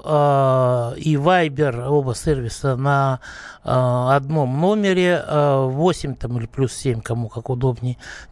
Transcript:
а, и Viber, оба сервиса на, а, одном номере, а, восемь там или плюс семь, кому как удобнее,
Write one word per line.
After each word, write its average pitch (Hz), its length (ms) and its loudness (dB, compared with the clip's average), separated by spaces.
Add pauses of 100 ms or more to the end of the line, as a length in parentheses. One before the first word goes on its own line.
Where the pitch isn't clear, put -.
а, 131 920 2
и 156 180 0
Viber, 143 720 2
оба 135 300 0
сервиса 131 580 -2
на, 135 460 0 (420)
а, 127 540 2
одном 139 440 0
номере, 180 640 2
а, 143 440 2
восемь 143 480 0
там 120 220 -6
или 117 80 -6
плюс 131 260 -2
семь, 117 280 -4
кому 113 280 -4
как - 200 -12
удобнее, 123 480 -2 (340)